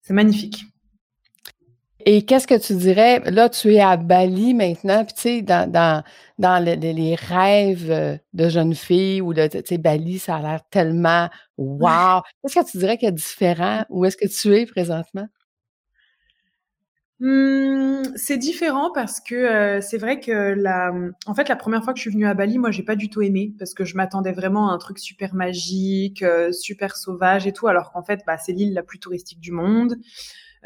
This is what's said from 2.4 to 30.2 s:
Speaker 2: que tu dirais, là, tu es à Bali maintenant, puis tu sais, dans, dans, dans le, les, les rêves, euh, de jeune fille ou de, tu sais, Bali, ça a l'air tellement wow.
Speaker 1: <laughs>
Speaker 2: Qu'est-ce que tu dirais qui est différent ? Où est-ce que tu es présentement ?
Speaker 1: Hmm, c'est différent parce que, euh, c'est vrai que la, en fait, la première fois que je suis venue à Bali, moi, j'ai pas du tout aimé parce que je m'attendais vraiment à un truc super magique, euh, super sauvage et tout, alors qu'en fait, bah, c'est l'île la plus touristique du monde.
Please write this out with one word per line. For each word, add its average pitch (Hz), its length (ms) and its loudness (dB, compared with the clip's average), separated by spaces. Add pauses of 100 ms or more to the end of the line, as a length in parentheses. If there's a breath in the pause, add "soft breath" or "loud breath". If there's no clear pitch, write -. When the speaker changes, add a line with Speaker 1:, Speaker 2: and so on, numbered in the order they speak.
Speaker 2:
que 240 100 4
tu 202 160 -4
dirais, 196 460 4 (100)
là, 226 200 6
tu 214 240 4
es 208 60 8
à 185 160 6
Bali 185 580 2
maintenant, 202 500 0
puis - 100 -12
tu - 60 -10
sais, 240 220 -2
dans, 180 280 2
dans, 165 320 2 (360 soft breath)
dans 180 260 4
le, 170 100 0
les, 165 200 -4
les 160 200 0
rêves, 185 760 2
euh, 151 260 -2 (160)
de 170 160 2
jeune 165 260 2
fille 190 460 0
ou 170 140 -4
de, 156 120 2
tu - 180 -6
sais, 175 140 -4
Bali, 165 400 0
ça 170 180 -6
a 151 60 -8
l'air 156 180 -6 (100)
tellement 170 580 2 (300 loud breath)
wow. 165 640 2 (100)
Speaker 1:
<laughs> - 100 -18
Speaker 2:
Qu'est-ce 269 160 -8
que - 120 0
tu 190 80 -12
dirais 208 200 0
qui 240 80 -2
est 190 60 0
différent ? 175 760 -2
Où 180 140 0
est-ce 190 120 0
que 208 120 -2
tu 208 280 2
es 233 100 2
présentement ? 175 600 -6 (1900)
Speaker 1:
Hmm, 269 840 2 (120)
c'est - 240 -4
différent 311 560 -4
parce 233 260 -8
que, - 140 -12
euh, 208 460 0
c'est 202 180 -8
vrai 254 220 -4
que 240 100 -8
la, 196 600 0 (340)
en 208 80 -6
fait, 285 140 0
la 247 80 -2
première 220 260 -4
fois 254 100 -4
que 254 60 -10
je - 40 -10
suis 220 100 -6
venue 214 160 0
à 202 60 0
Bali, 202 240 0
moi, 240 120 0
j'ai 180 140 -6
pas 220 100 -4
du 208 160 -4
tout 214 120 -4
aimé 196 360 -2
parce 185 160 -14
que 190 100 -6
je 185 120 -8
m'attendais 190 340 -4
vraiment 190 400 -2
à - 20 -2
un 175 60 -4
truc - 220 -16
super 190 340 -10
magique, 190 880 -4
euh, 170 300 2
super 196 440 -10
sauvage 185 520 -2
et 196 40 -2
tout, 226 140 -6
alors 175 240 0
qu'en 175 140 -10
fait, 202 200 -4
bah, 160 140 -4
c'est 185 140 -8
l'île 202 200 -2
la 175 120 -4
plus - 160 -20
touristique 175 400 -14
du 170 100 -14
monde. 226 460 0 (680 loud breath)